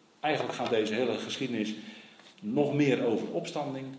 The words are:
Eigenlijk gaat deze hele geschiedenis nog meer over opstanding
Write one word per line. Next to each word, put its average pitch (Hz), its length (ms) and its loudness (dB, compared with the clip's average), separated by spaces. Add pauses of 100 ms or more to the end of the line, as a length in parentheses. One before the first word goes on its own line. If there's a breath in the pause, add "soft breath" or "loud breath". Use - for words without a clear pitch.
(200)
Eigenlijk 127 340 0
gaat 117 160 -2
deze 107 240 2
hele 117 240 2
geschiedenis 110 560 -2 (680 loud breath)
nog 139 340 2
meer 143 300 4
over 110 280 0
opstanding 135 540 -4 (120)